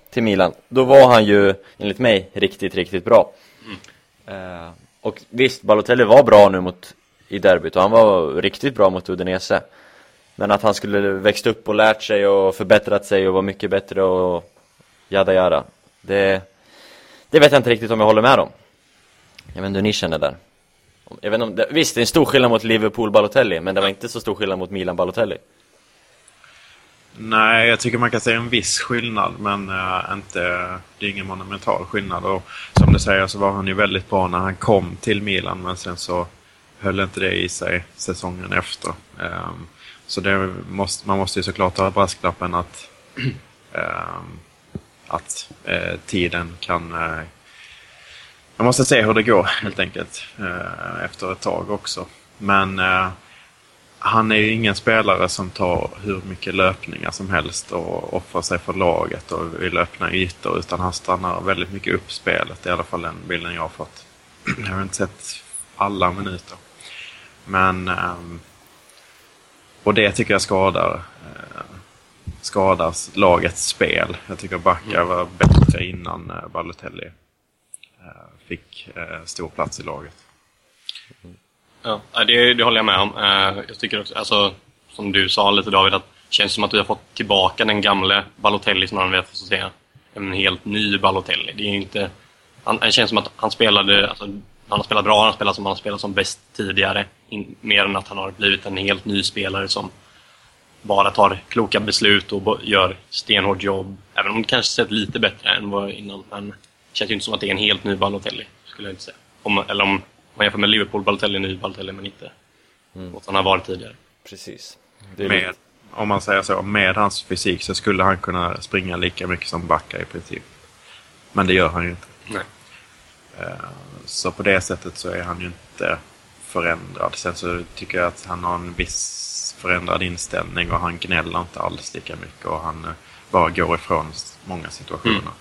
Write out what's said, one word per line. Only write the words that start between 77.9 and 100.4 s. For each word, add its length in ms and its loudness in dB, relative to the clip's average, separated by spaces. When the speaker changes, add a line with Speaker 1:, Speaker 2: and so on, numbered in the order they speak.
Speaker 3:
eh, 480 -20
fick, 480 -14
eh, 280 -12
stor 240 -10
plats 320 -6
i 20 -14
laget. 320 -12
Speaker 2:
Ja, 140 -4
det, 280 6
det 100 2
håller 140 2
jag 60 2
med 140 4
om. 180 0
Eh, 520 0
jag 100 -18
tycker 220 -4
också, 140 -12
alltså, 400 0
som 220 -8
du 160 2
sa 220 2
lite, 200 0
David, 240 4
att 80 -2
det 60 -2
känns 180 0
som 120 -2
att 100 -2
vi 40 2
har 60 2
fått 300 -8
tillbaka 500 2
den 160 2
gamle 440 2
Balotelli, 520 0
som 100 -4
han 120 0
vet, 220 0
så 120 -16
att 40 -18
säga. 220 -4
En 180 -8
helt 320 -2
ny 340 -2
Balotelli. 580 -2
Det 60 -10
är 80 -4
ju 60 -4
inte, 340 -6
han, 140 -2
det 140 0
känns 160 2
som 100 -2
att 180 -2
han 140 -2
spelade, 580 2
alltså, 160 -12
han 100 0
har 40 -2
spelat 220 -2
bra, 140 4
han 80 6
har 60 2
spelat 220 -2
som 120 -8
han 40 -2
har 60 -4
spelat 240 -8
som 120 -8
bäst 280 -4
tidigare. 540 -6
In, 320 -12
mer 240 0
än 120 -2
att 120 -8
han 100 -14
har 120 -8
blivit 360 -2
en 100 -8
helt 280 -4
ny 180 -4
spelare 460 -6
som 220 -8